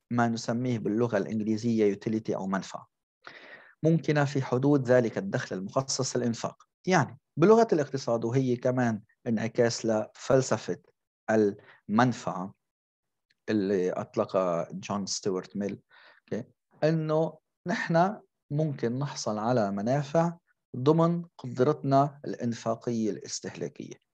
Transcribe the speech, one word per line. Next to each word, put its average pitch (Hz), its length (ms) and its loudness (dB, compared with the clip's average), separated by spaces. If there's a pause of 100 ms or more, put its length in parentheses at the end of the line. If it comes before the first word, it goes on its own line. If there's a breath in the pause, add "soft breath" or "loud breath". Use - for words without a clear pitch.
(120)
ما 120 160 2
نسميه 117 500 -2
باللغة 107 380 0
الإنجليزية 107 800 0
utility 110 360 -4
أو 95 160 -4
منفعة، - 420 -6 (920 loud breath)
ممكنة 151 420 2
في 139 180 0
حدود 131 460 2
ذلك 120 300 4
الدخل 98 380 -4
المخصص 123 600 -4
للإنفاق. 120 460 -4 (240)
يعني 170 320 2 (180)
بلغة 220 360 8
الاقتصاد، 131 520 0
وهي 123 320 0
كمان 123 460 0 (240)
انعكاس 117 600 0
لفلسفة 110 960 0 (480)
المنفعة 104 1200 0 (920)
اللي 98 420 0
أطلقها 92 840 -2
جون 98 340 -6
ستيوارت 92 500 -6
ميل، 101 260 -4 (500 soft breath)
أوكي، 104 160 -6 (360)
إنه 156 540 0 (280)
نحن 175 540 0 (300)
ممكن 139 480 -2
نحصل 135 400 -6
على 110 320 2
منافع 139 680 0 (400)
ضمن 165 480 2 (140)
قدرتنا 135 840 2
الإنفاقية 113 840 -4
الاستهلاكية. - 1040 -10